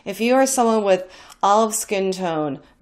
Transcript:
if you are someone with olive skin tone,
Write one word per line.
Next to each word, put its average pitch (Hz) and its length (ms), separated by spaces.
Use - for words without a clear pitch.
if 202 160
you 240 140
are 269 100
someone 226 380
with 185 200
olive 214 320
skin 190 380
tone, 160 480